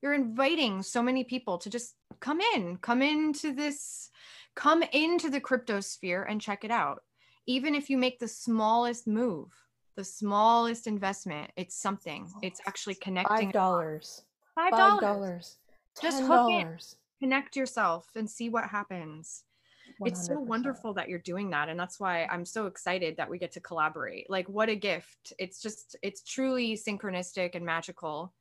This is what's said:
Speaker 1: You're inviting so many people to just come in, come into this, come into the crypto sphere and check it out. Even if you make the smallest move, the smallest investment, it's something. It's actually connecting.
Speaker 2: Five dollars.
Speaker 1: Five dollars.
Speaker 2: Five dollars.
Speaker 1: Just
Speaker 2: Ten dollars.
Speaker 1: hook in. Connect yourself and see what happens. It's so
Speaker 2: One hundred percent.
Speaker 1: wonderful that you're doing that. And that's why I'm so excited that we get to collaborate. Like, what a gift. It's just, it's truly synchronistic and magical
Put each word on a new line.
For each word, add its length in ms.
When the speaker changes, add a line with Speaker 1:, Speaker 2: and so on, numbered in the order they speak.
Speaker 1:
You're 120
inviting 680
so 220
many 200
people 360
to 100
just 260
come 220
in, 220
come 240
into 520
this, 560
come 260
into 380
the 100
crypto 420
sphere 420
and 180
check 220
it 80
out. 320
Even 300
if 160
you 60
make 200
the 100
smallest 800
move, 480
the 80
smallest 840
investment, 680
it's 180
something. 520
It's 240
actually 300
connecting. 520
Speaker 2:
Five 60
dollars. 720
Speaker 1:
Five 160
dollars. 220
Speaker 2:
Five 80
dollars. 560
Speaker 1:
Just 180
Speaker 2:
Ten 80
dollars. 220
Speaker 1:
hook 120
in. 60
Connect 280
yourself 600
and 120
see 220
what 160
happens. 800
It's 200
so 80
Speaker 2:
One 60
hundred 0
percent. 100
Speaker 1:
wonderful 460
that 140
you're 100
doing 320
that. 180
And 100
that's 200
why 260
I'm 200
so 200
excited 520
that 120
we 80
get 160
to 60
collaborate. 680
Like, 200
what 200
a 60
gift. 600
It's 240
just, 400
it's 220
truly 520
synchronistic 760
and 120
magical 760